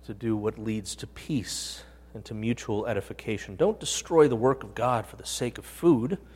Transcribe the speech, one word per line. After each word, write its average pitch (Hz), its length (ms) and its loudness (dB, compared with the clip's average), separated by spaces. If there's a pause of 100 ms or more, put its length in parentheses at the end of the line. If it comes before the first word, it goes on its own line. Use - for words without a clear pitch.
to 113 80 -10
do 110 220 0
what 107 220 -2
leads 107 380 -6
to - 100 -12
peace - 800 -6 (280)
and 107 120 -14
to 113 100 -12
mutual 110 520 -2
edification. 104 680 -4
Don't 208 240 2
destroy - 480 4
the 123 80 2
work 131 280 2
of 104 100 -14
God 120 320 0
for - 100 -18
the - 100 -16
sake - 300 -4
of - 80 -12
food. 160 540 4 (180)